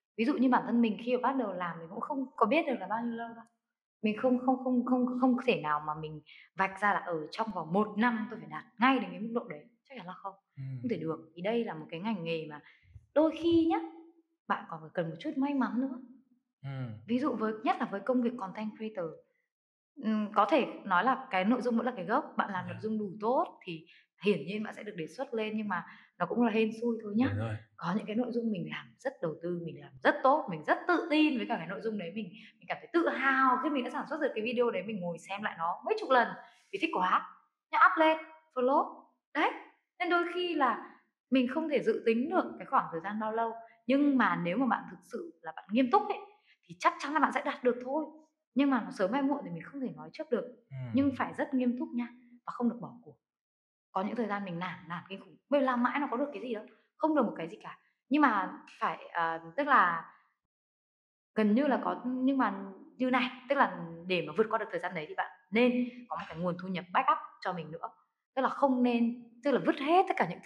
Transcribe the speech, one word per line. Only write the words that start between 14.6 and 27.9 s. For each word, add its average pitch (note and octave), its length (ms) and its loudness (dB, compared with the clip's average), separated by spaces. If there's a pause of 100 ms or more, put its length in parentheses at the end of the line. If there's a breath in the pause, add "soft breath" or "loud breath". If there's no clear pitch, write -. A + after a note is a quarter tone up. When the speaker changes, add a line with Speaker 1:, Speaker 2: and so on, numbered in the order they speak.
Speaker 1:
còn D#3+ 100 -10
phải D#3 140 -18
cần E3 160 0
một D#3+ 100 -10
chút D4+ 160 -6
may C#4 180 -2
mắn A3+ 260 0
nữa. C4+ 180 -6 (640)
Speaker 2:
Ừ. C3+ 60 -12 (380)
Speaker 1:
Ví A#3+ 120 0
dụ B3+ 180 0
với, A3 160 -2 (120)
nhất F#4 160 2
là A#3 100 -2
với G3+ 100 -6
công B3+ 220 0
việc A#3 160 0
content G#3 380 -8
creator, F#3+ 340 -6 (920)
ừm, G#3+ 280 0
có G#3+ 180 6
thể B3+ 160 4 (180)
nói F#3 200 4
là C4 260 0
cái F#3 140 2
nội A#3 180 4
dung A#3+ 140 0
vẫn A3+ 100 0
là B3 100 0
cái F3+ 80 -8
gốc, A#3+ 320 -2
bạn G#3+ 160 0
làm F3+ 140 -4
Speaker 2:
Dạ. F3 60 -8
Speaker 1:
nội F3 100 -10
dung A3 160 -4
đủ G#3 120 -4 (100)
tốt B3+ 440 0
thì D#3+ 220 -10 (380 soft breath)
hiển E3 220 2
nhiên G#3+ 160 -6
bạn G3+ 120 -10
sẽ - 80 -14
được G#3 140 -12
đề D#3+ 100 -6
xuất B3+ 280 -8
lên, A3 220 -2
nhưng G#3+ 120 -4
mà F3 160 -4 (340 loud breath)
nó F3 80 0
cũng A3+ 180 0
là A3+ 80 4
hên A3 180 2 (100)
xui A#3 220 0
thôi G#3 140 -8
nhá. B3 140 4
Speaker 2:
Đúng - 80 -2
rồi. A2 180 -4 (200)
Speaker 1:
Có F3 200 -4